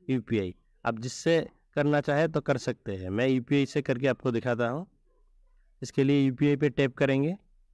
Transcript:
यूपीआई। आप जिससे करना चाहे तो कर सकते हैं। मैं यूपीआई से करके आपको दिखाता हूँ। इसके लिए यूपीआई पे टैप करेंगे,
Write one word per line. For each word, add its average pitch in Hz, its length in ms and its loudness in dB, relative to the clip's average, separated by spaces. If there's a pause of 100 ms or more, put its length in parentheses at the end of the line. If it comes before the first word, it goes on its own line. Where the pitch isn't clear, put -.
यूपीआई। 107 460 -2 (300)
आप 117 140 -2
जिससे 156 480 -2 (280)
करना 147 260 2
चाहे 147 260 0
तो 160 140 -2
कर 135 160 0
सकते 110 380 -6
हैं। 92 140 -8
मैं 110 180 0
यूपीआई 135 380 2
से 147 160 -4
करके 131 260 -2
आपको 127 240 -2
दिखाता 117 380 -2
हूँ। 151 180 -8 (960)
इसके 135 220 0
लिए 139 240 4
यूपीआई 143 280 2
पे 143 140 2
टैप 131 280 0
करेंगे, 143 400 2 (360)